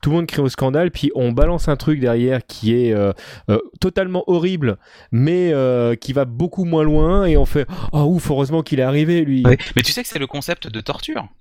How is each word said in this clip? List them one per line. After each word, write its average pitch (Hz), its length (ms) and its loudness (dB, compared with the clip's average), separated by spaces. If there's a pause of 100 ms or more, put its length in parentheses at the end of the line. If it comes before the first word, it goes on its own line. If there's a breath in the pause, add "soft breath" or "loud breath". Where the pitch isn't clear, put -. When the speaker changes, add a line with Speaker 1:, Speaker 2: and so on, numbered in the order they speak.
Speaker 1:
tout 147 80 0
le 156 60 2
monde 170 100 0
crie - 140 -6
au 139 80 2
scandale, 139 420 0
puis - 240 -2
on 123 160 0
balance 139 380 2
un 147 80 2
truc 151 240 -2
derrière 123 440 0
qui 110 300 -2
est, 120 180 2
euh, 101 200 2 (360 loud breath)
euh, 107 120 2 (200)
totalement 185 460 -2
horrible, 170 520 0 (340 loud breath)
mais, 165 400 2
euh, 123 420 2
qui - 180 -10
va 135 120 0
beaucoup 143 400 -4
moins 165 180 2
loin, 156 440 4
et 156 100 4
on 135 100 6
fait, « 147 220 0 (240 loud breath)
Oh 147 160 2
ouf, 175 200 0
heureusement 147 360 0
qu'il 135 160 -2
est 127 40 2
arrivé, 156 400 2
lui. » 131 220 0
Speaker 2:
Ouais. 120 120 6 (180 loud breath)
Mais 123 60 2
tu - 100 -2
sais 247 100 -6
que - 60 -10
c'est 170 100 -8
le 139 80 -4
concept 147 400 -8
de 110 140 -10
torture. - 480 -8 (120)